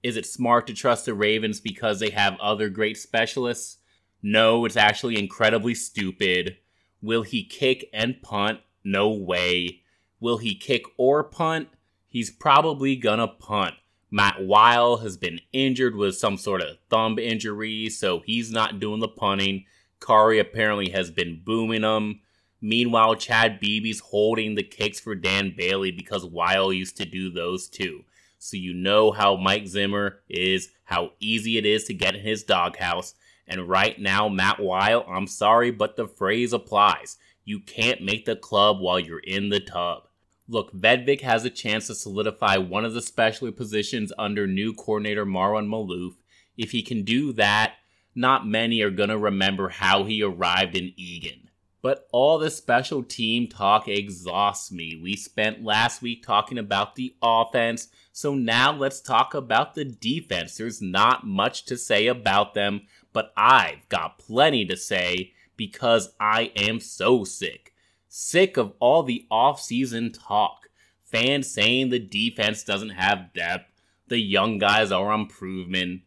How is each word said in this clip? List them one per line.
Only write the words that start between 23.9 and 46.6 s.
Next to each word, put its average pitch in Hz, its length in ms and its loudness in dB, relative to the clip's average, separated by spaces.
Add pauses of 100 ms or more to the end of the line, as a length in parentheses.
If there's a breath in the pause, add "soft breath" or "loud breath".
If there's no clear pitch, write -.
holding 107 540 0
the 101 80 -2
kicks 104 360 -6
for 107 160 -8
Dan 95 400 0
Bailey 95 360 -2
because 92 340 -8
Weil 92 480 0
used 92 240 -6
to - 80 -4
do 92 260 -8
those 87 380 -6
too. 92 340 -8 (340 soft breath)
So - 200 -12
you 90 160 -8
know 104 380 6
how 101 260 4
Mike 98 280 0
Zimmer 101 640 -2
is, 92 420 -2 (140)
how 87 280 -2 (100)
easy 110 360 -2
it 107 80 0
is 107 200 2
to - 80 -8
get 95 220 -2
in 98 60 -14
his 107 220 -4
doghouse. 90 720 -2 (340 soft breath)
And 90 220 -8
right 98 280 2
now, 101 300 0
Matt 98 320 0
Weil, 101 480 2
I'm 92 180 -6
sorry, 117 460 2
but 104 240 -4
the 120 120 -4
phrase 110 440 -2
applies. 104 680 2 (280 soft breath)
You 101 160 -10
can't - 400 -2
make 104 240 -4
the 113 100 -2
club 104 460 2
while 90 180 2
you're 82 200 -8
in 98 280 -4
the 101 140 0
tub. 87 460 -6 (420)
Look, 113 240 -4
Vedvik 123 480 2
has 123 240 0
a 123 40 -2
chance 110 380 -4
to 95 80 -10
solidify 101 600 -2
one 95 260 -2
of 113 100 -6
the 117 80 -6
specialty 113 520 -2
positions 107 640 -4
under 104 300 -2
new 98 260 -2
coordinator 107 520 -4
Marwan 98 420 0
Malouf. 90 480 -6 (420 soft breath)
If 113 140 -6